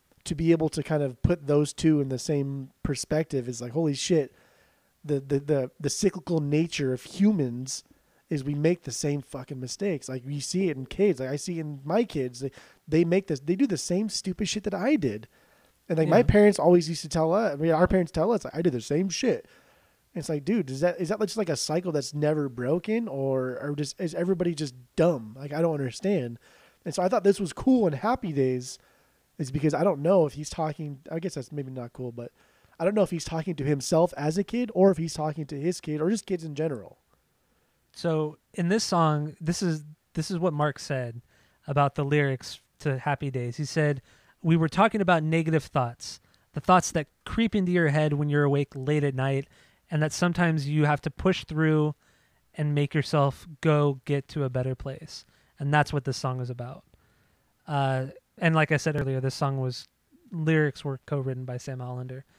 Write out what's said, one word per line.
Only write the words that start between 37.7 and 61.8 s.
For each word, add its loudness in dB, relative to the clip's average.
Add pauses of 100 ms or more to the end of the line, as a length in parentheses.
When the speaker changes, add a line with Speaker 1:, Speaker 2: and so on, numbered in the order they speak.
Speaker 2:
So -2 (160)
in 0
this 2
song, 2
this -2
is, 0 (300)
this -4
is -2
what 2
Mark 0
said -6 (460)
about 2
the -2
lyrics -2 (200)
to -2
Happy -4
Days. -6
He -4
said, 0 (420)
"We 4
were 2
talking 4
about 4
negative 2
thoughts, -6 (340)
the -6
thoughts 4
that -2 (180)
creep 0
into 2
your 4
head 2
when -2
you're 2
awake 0
late 0
at -2
night, -2 (440)
and 0
that 0
sometimes 0
you 2
have 0
to -6
push 0
through 2 (600)
and -2
make 0
yourself 2 (140)
go 2
get -2
to -4
a -2
better -2
place." -12 (340)
And -2
that's 4
what -2
this -2
song -4
is -6
about. -12 (840)
Uh, 0 (320)
and 2
like 2
I 4
said -2
earlier, -2
this -2
song -2
was, -6 (460)
lyrics 0
were -6
co-written -4
by -8
Sam -10